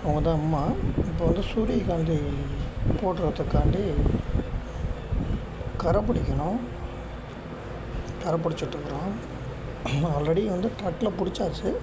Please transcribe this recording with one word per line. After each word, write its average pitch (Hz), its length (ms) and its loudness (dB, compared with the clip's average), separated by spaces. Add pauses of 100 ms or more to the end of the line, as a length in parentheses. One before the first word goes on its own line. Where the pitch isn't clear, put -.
அவங்க 151 260 4
தான் 160 100 4
அம்மா. 151 260 2 (320)
இப்போ 165 280 0
வந்து 180 180 4 (100)
சூரியகாந்தி 175 680 2 (800)
போடுறதுக்காண்டி 160 920 2 (1800)
கரை 185 240 4
பிடிக்கணும். 185 560 0 (1700)
கரை 165 160 2
பிடிச்சிட்ருக்குறோம். 156 720 -4 (840)
already 160 560 2
வந்து 190 220 0 (100)
ட்ரக்கில் 196 380 0
பிடிச்சாச்சு. 190 640 0